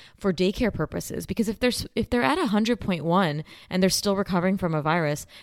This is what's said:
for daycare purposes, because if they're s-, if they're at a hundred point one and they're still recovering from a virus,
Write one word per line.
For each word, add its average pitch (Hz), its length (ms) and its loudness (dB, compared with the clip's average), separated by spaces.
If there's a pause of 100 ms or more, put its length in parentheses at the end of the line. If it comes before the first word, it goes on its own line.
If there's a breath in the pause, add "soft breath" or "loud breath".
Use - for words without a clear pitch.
(160 loud breath)
for 196 160 0
daycare 190 400 0
purposes, - 540 -6
because 202 240 0
if 208 100 -4
they're 247 80 4
s-, - 260 -2
if 220 140 -2
they're 240 140 0
at 277 160 2
a 339 80 0
hundred 220 340 2
point 170 240 -2
one 165 400 2 (240 loud breath)
and 185 140 0
they're 190 80 4
still 202 260 0
recovering 190 400 0
from 170 180 -2
a 151 60 0
virus, 151 460 0 (160 loud breath)